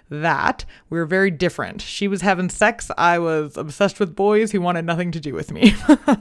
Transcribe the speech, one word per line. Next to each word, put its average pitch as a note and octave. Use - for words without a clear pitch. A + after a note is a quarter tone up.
that. D3+
We E3+
were E3
very F#3+
different. E3+
She -
was G3
having F#3
sex. -
I E3+
was D#3
obsessed D#3
with F#3
boys G#3
who G3+
wanted F3
nothing E3+
to E3+
do C#3+
with D#3
me. G#3
<laughs> -